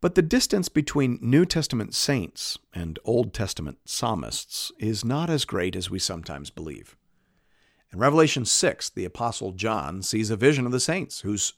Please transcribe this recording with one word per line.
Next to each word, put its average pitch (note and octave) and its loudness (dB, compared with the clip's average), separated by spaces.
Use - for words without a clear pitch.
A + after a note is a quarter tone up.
But F3 0
the F#3 6
distance G3 2
between C#3+ 2
New C3 6
Testament C3+ -2
saints - -2
and E2 -8
Old A#2 0
Testament D#2+ -6
psalmists - -6
is G#2+ -2
not C#3+ -2
as D#3 0
great F2+ -2
as F2+ -6
we F#2+ -4
sometimes D#2+ -8
believe. C#2+ -12
In F2+ -10
Revelation C#3+ 6
six, - 0
the - -8
Apostle A2+ -4
John F#2 -4
sees G#2+ 0
a A2 0
vision C3 6
of A#2+ -2
the B2 0
saints D#3+ -4
whose G2+ -2